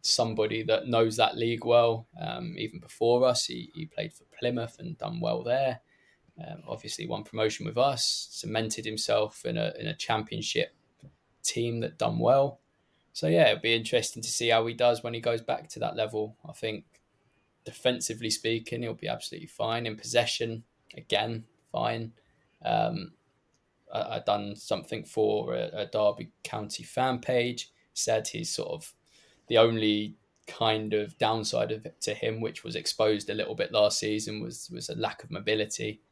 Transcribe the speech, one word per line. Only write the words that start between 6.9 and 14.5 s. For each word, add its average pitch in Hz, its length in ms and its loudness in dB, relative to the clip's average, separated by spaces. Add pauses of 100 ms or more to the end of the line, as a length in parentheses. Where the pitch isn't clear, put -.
won 107 160 -4
promotion 110 420 -2
with 110 140 -4
us, 131 540 0
cemented 110 520 -4
himself 110 600 0
in 113 120 -2
a, 110 220 0
in 107 80 -6
a 107 80 -4
Championship 110 800 -2 (720)
team 117 360 -2
that - 180 -6
done 110 200 2
well. 135 400 4 (540)
So - 160 -2
yeah, 160 220 8
it'll 107 100 0
be 113 160 4
interesting 113 460 0
to 113 60 -4
see 120 200 0
how 113 180 4